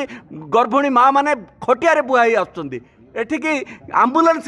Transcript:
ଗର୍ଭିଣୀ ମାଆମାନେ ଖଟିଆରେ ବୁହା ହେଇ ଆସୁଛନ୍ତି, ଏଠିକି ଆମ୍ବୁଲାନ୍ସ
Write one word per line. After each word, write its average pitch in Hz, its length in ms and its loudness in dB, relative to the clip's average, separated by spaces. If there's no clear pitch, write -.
ଗର୍ଭିଣୀ 247 420 0
ମାଆମାନେ 269 420 2
ଖଟିଆରେ 302 420 2
ବୁହା 254 220 2
ହେଇ 226 120 2
ଆସୁଛନ୍ତି, 156 440 -4
ଏଠିକି 294 380 -4
ଆମ୍ବୁଲାନ୍ସ 311 560 2